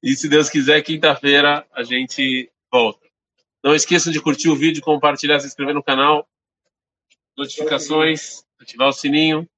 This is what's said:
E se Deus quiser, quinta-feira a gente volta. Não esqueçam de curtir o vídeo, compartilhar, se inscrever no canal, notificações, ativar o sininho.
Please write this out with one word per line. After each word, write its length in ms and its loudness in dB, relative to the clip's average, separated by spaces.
E 140 -2
se 140 -6
Deus 200 4
quiser, 340 2
quinta-feira 880 2
a 100 -8
gente 680 -4
volta. 340 0
Não 120 4
esqueçam 380 0
de 80 -4
curtir 260 0
o 80 4
vídeo, 260 0
compartilhar, 580 0
se 80 -10
inscrever 260 -6
no 100 -4
canal, 440 0
notificações, 1080 -2
ativar 280 -2
o 60 2
sininho. 640 0